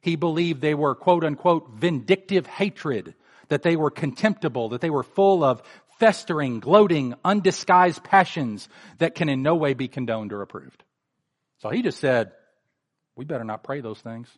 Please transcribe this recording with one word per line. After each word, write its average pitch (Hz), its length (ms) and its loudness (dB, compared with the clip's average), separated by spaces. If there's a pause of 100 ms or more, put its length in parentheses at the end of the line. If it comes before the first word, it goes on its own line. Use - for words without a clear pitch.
He 170 140 -2
believed 160 440 -2
they 151 140 0
were, 143 200 0
quote 170 300 2
unquote, 160 500 0
vindictive 175 720 0
hatred, 147 680 -6 (340)
that 147 140 -2
they 170 140 2
were 151 140 0
contemptible, 135 800 -4
that 120 100 -6
they 170 80 -4
were 143 140 -2
full 196 420 2
of 127 180 2 (360)
festering, 151 600 0
gloating, 147 640 4
undisguised 180 800 2
passions 147 680 0 (300)
that 165 160 0
can 165 140 -2
in 131 140 -2
no 156 140 2
way 143 180 0
be 127 140 -6
condoned 110 440 -6
or 101 80 -8
approved. - 420 -16 (760)
So 110 100 -10
he 214 140 -4
just 196 160 -4
said, 123 340 0 (840)
"We 135 120 -16
better 135 180 -10
not 107 180 -10
pray 139 200 -10
those 110 180 -12
things. 113 380 -16